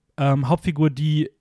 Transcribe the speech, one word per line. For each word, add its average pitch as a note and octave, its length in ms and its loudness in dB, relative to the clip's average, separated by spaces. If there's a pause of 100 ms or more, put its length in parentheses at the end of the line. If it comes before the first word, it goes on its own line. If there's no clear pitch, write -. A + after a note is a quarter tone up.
(160)
ähm, C#3 320 0
Hauptfigur, D#3 420 0
die D3+ 400 -2 (100)